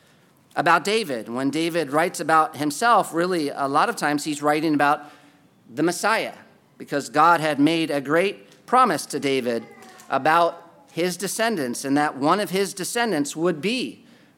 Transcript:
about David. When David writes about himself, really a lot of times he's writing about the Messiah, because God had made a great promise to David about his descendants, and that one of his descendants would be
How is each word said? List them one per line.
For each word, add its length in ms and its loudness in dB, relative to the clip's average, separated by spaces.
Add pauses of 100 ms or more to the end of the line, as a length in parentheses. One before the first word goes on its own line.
(560)
about 280 4
David. 460 -4
When 200 -2
David 420 -2
writes 280 0
about 360 2
himself, 580 0
really 360 -2
a 180 -4
lot 220 2
of 60 -6
times 280 -2
he's 180 -6
writing 320 2
about 380 0 (580)
the 140 -4
Messiah, 500 -2 (440)
because 320 -6
God 320 6
had 180 -2
made 320 2
a 100 -2
great 640 -2
promise 420 2
to 120 -6
David 480 -2 (420)
about 600 2 (200)
his 260 -2
descendants, 640 -4
and 140 0
that 180 0
one 240 2
of 120 -4
his 220 -2
descendants 600 -2
would 260 -2
be 440 -4 (320)